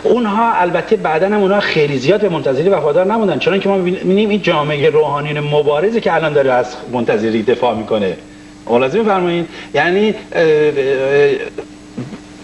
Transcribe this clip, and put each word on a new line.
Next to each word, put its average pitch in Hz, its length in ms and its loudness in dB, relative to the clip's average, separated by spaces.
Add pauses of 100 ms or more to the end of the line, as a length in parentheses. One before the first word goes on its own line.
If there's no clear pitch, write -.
اونها 226 500 2
البته 180 440 0
بعداً 170 300 0
هم 208 140 0
اونها 196 200 2
خیلی 143 380 0
زیاد 143 220 2
به 208 80 2
منتظری 147 400 -2
وفادار 170 380 2
نموندن، 202 320 0
چون 190 220 0
که 196 80 -2
ما 196 80 0
می‌بینیم 185 520 0
این 202 140 0
جامعهٔ 151 480 0
روحانیون 147 500 0
مبارزه 147 600 0
که 185 140 0
الان 156 180 0
داره 135 200 2
از 123 140 2 (260)
منتظری 113 500 0
دفاع 117 320 0
می‌کنه. 107 420 -2 (540)
ملاحظه 131 280 2
می‌فرمایید؟ 180 480 0 (280)
یعنی، 175 340 2
اه، - 340 -2
اه، 143 880 2 (1120)